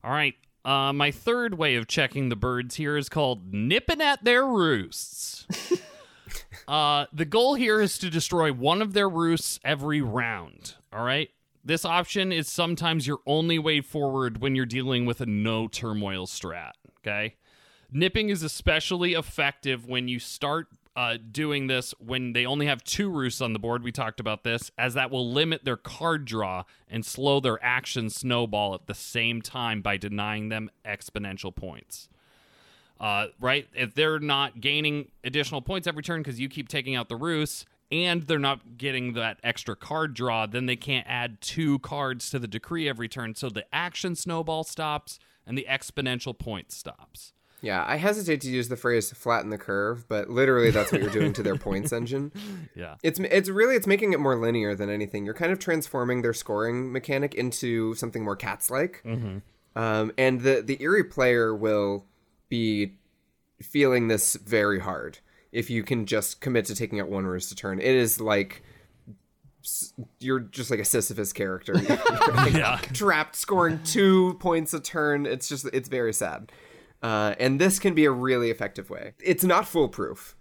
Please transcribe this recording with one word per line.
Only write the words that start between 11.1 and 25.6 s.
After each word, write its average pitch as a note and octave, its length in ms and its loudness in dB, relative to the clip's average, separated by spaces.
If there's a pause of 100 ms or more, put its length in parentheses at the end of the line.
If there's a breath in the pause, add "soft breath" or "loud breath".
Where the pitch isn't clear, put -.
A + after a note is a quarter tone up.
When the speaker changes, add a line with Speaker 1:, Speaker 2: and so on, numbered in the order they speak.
Speaker 1:
This D#3 220 0
option F3+ 480 0
is E3 160 -2
sometimes E3 580 0
your C#3+ 180 -2
only D#3+ 320 2
way D#3 220 2
forward C3+ 600 -2
when C3+ 120 0
you're C3 120 2
dealing B2 400 0
with A#2+ 160 -2
a B2 40 -2
no A2 440 0
turmoil G2+ 580 -4
strat, E2 460 -10 (260)
okay? G#2+ 360 -6 (560 soft breath)
Nipping F#3+ 380 2
is F3+ 140 -2
especially F3 680 0
effective C#3 720 -2
when B2 220 -2
you B2 100 -4
start, D3 480 -4 (300)
uh, A#2+ 180 0 (160)
doing C#3+ 360 -2
this B2+ 320 -2
when B2 340 -4
they A#2+ 120 2
only C#3+ 200 0
have C3+ 180 0
two G3+ 260 -2
roosts C3+ 300 -2
on A#2 140 0
the G#2+ 60 -2
board. A#2 240 -2
We A#2+ 100 -6
talked A2+ 260 -4
about G#2+ 240 -4
this, A#2 340 -4
as A#2+ 180 0
that C3 140 0
will B2+ 220 -2
limit D#3 320 0